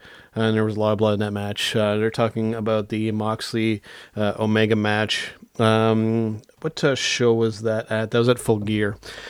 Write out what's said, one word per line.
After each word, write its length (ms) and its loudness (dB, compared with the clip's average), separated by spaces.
and 220 0
there 80 2
was 120 -4
a 40 -4
lot 120 2
of 60 -2
blood 140 2
in 80 -2
that 120 -2
match. 440 -4
Uh, 220 0
they're 120 0
talking 440 -2
about 340 -2
the 240 -2
Moxley, 680 -2
uh, 220 0
Omega 360 2
match. 580 -2
Um, 840 2
what, 200 -6
uh, 120 4
show 400 2
was 260 0
that 320 -2
at? 180 -2
That 80 2
was 120 4
at 80 4
Full 220 0
Gear. 360 0